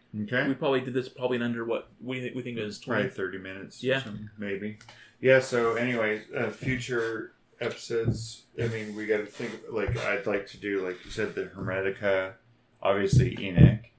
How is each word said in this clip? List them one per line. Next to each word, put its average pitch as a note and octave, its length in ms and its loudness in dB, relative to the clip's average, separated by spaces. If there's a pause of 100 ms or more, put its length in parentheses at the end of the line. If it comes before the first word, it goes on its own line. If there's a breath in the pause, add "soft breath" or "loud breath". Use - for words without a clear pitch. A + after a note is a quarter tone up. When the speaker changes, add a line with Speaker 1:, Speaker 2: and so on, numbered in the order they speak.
(240)
Speaker 1:
Okay. B2+ 240 0
Speaker 2:
We C3+ 60 2
probably C3+ 260 2
did C3 140 -6
this B2+ 160 -2
probably B2 280 -2
in A#2+ 60 0
under A#2 220 -2
what A2 240 -2 (120)
we, B2 320 -6
we B2+ 80 -6
think A#2+ 160 -6
is G#2 220 -6
Speaker 1:
Probably G#2+ 240 0
Speaker 2:
twenty. G2 120 -4
Speaker 1:
thirty F#2+ 220 -4
minutes F#2+ 460 -12
or B2 40 -2
Speaker 2:
Yeah. C3 160 2
Speaker 1:
something, G#2+ 340 -10
maybe. G#2 400 -6 (420 loud breath)
Yeah, C3 220 8
so A#2 340 2
anyway, A2+ 460 0 (120)
uh, A2+ 180 -2
future A#2+ 840 -4 (260)
episodes, A2+ 840 -4 (180)
I A#2+ 80 0
mean, G#2+ 260 -6
we G#2+ 120 -6
gotta G#2+ 180 2
think, A2+ 260 -8 (200)
like, A2 260 0
I'd G2+ 280 -2
like G2+ 220 0
to - 100 -16
do, G2 300 -2
like F2+ 160 -8
you - 80 -14
said, G2 240 -2
the F#2+ 120 -2
Hermetica, F#2+ 840 0 (480)
obviously G2 600 4
Enoch. F2+ 380 8 (200)